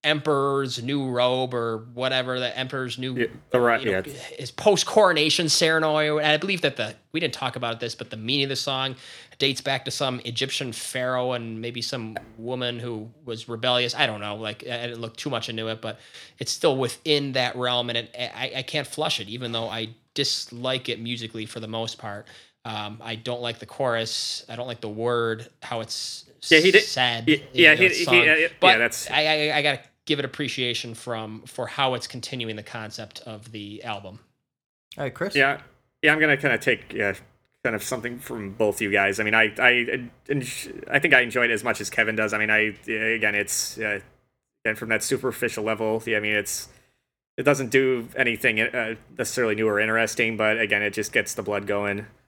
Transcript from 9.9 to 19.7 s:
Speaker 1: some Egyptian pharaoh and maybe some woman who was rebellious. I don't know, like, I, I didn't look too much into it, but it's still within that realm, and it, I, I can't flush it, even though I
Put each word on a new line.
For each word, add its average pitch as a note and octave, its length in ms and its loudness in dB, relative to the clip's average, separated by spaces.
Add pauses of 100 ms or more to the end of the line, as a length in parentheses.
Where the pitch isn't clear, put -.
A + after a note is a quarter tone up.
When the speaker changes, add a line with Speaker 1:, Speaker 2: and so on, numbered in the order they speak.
Speaker 1:
some B2+ 340 -2
Egyptian B2 480 -4
pharaoh B2+ 600 -4
and A#2 280 -6
maybe A#2+ 220 -8
some A2+ 340 -6 (200)
woman A#2+ 420 -4
who A#2 300 -8 (160)
was A2+ 240 -10
rebellious. B2 460 2
I C#3+ 120 4
don't G#2+ 140 -4
know, G#2 160 -6
like, G#2+ 320 -8
I, A#2+ 140 -6
I A#2+ 60 -6
didn't A#2 120 -10
look A2+ 160 -8
too - 140 -6
much A#2 180 -4
into A2 200 -6
it, A2 120 -6
but A2 200 -10 (380)
it's - 140 -6
still D3 240 4
within C#3 560 0
that B2+ 240 0
realm, B2 320 0
and A#2 100 -2
it, A#2 200 -8
I, A#2+ 380 -6
I C3+ 60 -4
can't C#3+ 240 -4
flush D#3 340 -2
it, G2 80 -10
even A#2 240 -8
though A2+ 160 -4
I A2+ 200 -6 (260)